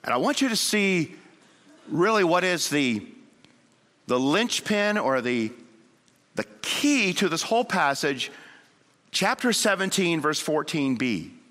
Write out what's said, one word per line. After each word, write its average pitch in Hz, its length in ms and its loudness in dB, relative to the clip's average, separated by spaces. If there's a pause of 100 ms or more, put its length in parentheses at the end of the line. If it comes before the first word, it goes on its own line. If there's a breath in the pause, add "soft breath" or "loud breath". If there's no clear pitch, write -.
And 123 80 -2
I 120 60 2
want 247 240 0
you 269 80 2
to 220 60 -2
see 190 580 0 (760)
really 202 340 2
what 175 200 2
is 180 260 -2
the, 127 360 0 (1000)
the 123 120 0
linchpin 208 800 0
or 131 240 0
the, 117 300 -2 (800)
the - 120 -6 (180)
key 247 500 2
to 190 160 0
this 160 140 -2
whole 233 220 2
passage, 143 680 0 (800 loud breath)
chapter 233 420 0
seventeen, 185 680 0
verse 147 180 0
fourteen 147 560 -2
B. 107 380 -4 (160)